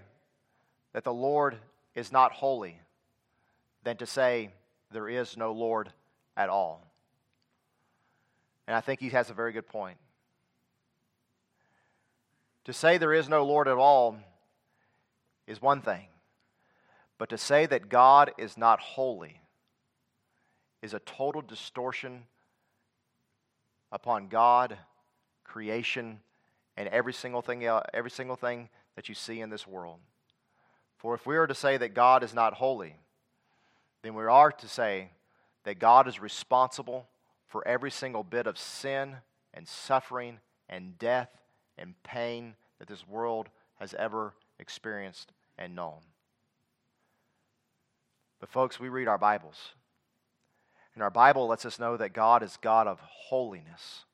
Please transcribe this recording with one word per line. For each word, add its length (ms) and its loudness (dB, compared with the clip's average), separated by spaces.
that 100 -8
the 100 -4
Lord 460 -2
is 160 -10
not 220 4
holy 460 -6
than 160 -6
to 80 -12
say 480 0
there 180 -10
is 280 -6
no 160 -4
Lord 380 -4
at 140 -2
all." 360 -4
And 80 -2
I 60 0
think 180 -6
he 100 -10
has 220 0
a 20 -18
very 200 -6
good 140 -10
point. 300 -12
To 80 -10
say 260 4
there 140 2
is 140 2
no 160 2
Lord 240 2
at 100 2
all 420 6
is 140 -16
one 200 2
thing, 280 -6
but 120 -10
to 80 -8
say 280 4
that 220 -2
God 500 8
is 200 -10
not 240 4
holy 580 -8
is 120 -12
a 60 -8
total 420 -8
distortion 840 -12
upon 380 -4
God, 500 2
creation, 760 -8
and 140 -8
every 240 0
single 280 -6
thing 220 -6
el-, 300 2
every 180 -6
single 240 -10
thing 320 -6
that 120 -16
you 80 -12
see 240 -12
in 100 -10
this 160 -12
world. 360 -14
For 180 -4
if 100 -10
we 120 -2
are 100 4
to 80 -6
say 220 2
that 160 -4
God 280 6
is 120 -6
not 220 0
holy, 440 -4
then 120 -12
we 120 -8
are 260 8
to 160 -14
say 440 -4
that 160 -10
God 280 8
is 120 -10
responsible 880 -4
for 180 -10
every 260 -4
single 320 -8
bit 220 -6
of 140 -8
sin 580 -8
and 140 -20
suffering 720 -6
and 320 -16
death 300 -2
and 240 -20
pain 520 -12
that 80 -20
this 200 -20
world 420 -8
has 140 -14
ever 400 -6
experienced 720 -14
and 180 -14
known. 240 -12
But 100 -20
folks, 300 -2
we 100 -12
read 180 -6
our 100 4
Bibles, 560 -2
and 100 -6
our 60 0
Bible 380 6
lets 180 -2
us 140 -12
know 180 -4
that 160 -6
God 280 4
is 160 -10
God 300 2
of 120 -4
holiness 1160 -10